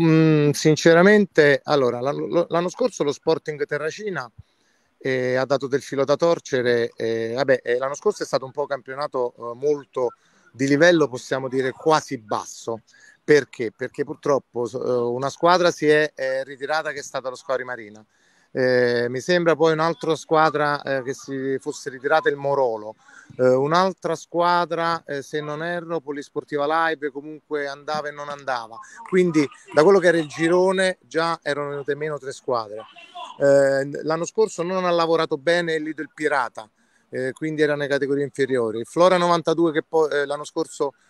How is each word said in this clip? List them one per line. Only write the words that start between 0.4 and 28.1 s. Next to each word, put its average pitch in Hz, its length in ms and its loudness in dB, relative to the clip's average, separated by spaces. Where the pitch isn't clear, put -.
sinceramente, 165 1120 6
allora, 127 380 0
l'anno, 147 260 -4
lo, 165 220 0
l'anno 175 220 -2
scorso 240 340 -4
lo 143 80 -2
Sporting 147 540 -4
Terracina, 151 640 -6
eh, 127 400 -2
ha 131 80 0
dato 135 220 0
del 127 160 -2
filo 135 240 -2
da 143 100 2
torcere, 123 800 0
eh, 113 380 -4
vabbè, 131 280 2
eh, 120 140 0
l'anno 135 180 -4
scorso 202 280 -2
è 151 40 -8
stato 135 200 -2
un 127 60 -12
po' 143 120 -4
campionato, 135 720 -6
eh, 117 180 -10
molto 135 600 -2
di 131 160 -2
livello, 151 420 6
possiamo 131 400 -6
dire, 131 240 -2
quasi 156 440 0
basso. 110 640 -8
Perché? 131 480 2
Perché 131 340 -8
purtroppo, 139 600 -2
so-, 120 180 -8
eh, 120 320 -2
una 131 140 -4
squadra 175 420 2
si - 160 -4
è, 151 280 4
eh, 131 300 -6
ritirata, 143 480 -6
che 139 80 -12
è - 20 -12
stata 131 260 -8
lo 123 80 -10
Scori 127 280 -6
Marina. 110 400 -14
Eh, 123 560 2
mi 127 120 -6
sembra 175 340 2
poi 160 180 2
un'altra 160 440 -2
squadra, 151 680 0
eh, 135 220 -4
che 131 100 -6
si 135 460 -6
fosse - 300 -10
ritirata, 135 380 0
il 147 60 2
Morolo, 131 600 -2
eh, 127 100 2
un'altra 160 720 2
squadra, 170 880 0
eh, 143 180 -8
se 151 180 -8
non 147 220 -8
erro, 170 380 -6
Polisportiva 147 880 -4
Live, 147 240 -6
comunque 147 560 -8
andava 147 400 -8
e - 20 -12